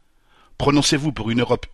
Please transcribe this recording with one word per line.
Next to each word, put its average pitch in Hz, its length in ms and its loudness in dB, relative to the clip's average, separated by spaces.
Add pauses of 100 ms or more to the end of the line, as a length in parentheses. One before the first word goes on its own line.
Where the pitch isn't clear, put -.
(580)
Prononcez-vous 143 540 2
pour 110 180 -6
une 120 120 2
Europe 120 320 0